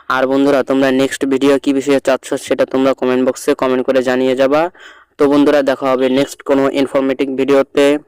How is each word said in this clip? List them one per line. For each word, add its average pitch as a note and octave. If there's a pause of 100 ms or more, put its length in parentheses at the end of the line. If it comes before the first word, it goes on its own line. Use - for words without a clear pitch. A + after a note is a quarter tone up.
আর C3
বন্ধুরা, C#3
তোমরা C3+
নেক্সট C3
ভিডিও C3+
কী C#3
বিষয়ে C3+
চাচ্ছ, -
সেটা C3
তোমরা C3
কমেন্ট B2+
বক্সে C#3+
কমেন্ট C3
করে C3
জানিয়ে B2+
যাবা। D3 (480)
তো D3
বন্ধুরা, D3
দেখা C3+
হবে C3
নেক্সট C3+
কোনো C#3
ইনফরমেটিভ C3+
ভিডিওতে। C#3